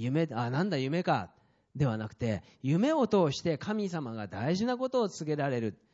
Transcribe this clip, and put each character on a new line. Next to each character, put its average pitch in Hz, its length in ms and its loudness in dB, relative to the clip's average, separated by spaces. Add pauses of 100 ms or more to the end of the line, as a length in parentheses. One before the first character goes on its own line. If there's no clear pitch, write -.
夢、 147 300 0
あ、 117 160 -2
な 143 160 0
ん 208 60 -2
だ 147 80 0
夢 143 240 -2
か 127 280 0 (460)
で 143 80 2
は 110 140 2
な 110 100 -4
く - 60 -14
て、 107 280 -2 (200)
夢 190 320 2
を 262 120 4
通 185 240 4
し - 120 -6
て 160 160 0
神 208 320 -2
様 143 240 -6
が 107 120 -6
大 110 300 -2
事 208 80 0
な 247 140 0
こ 262 100 -2
と 254 140 2
を 202 80 2
告 151 220 -4
げ 147 40 0
ら 143 140 0
れ 120 100 0
る。 107 180 -2 (140)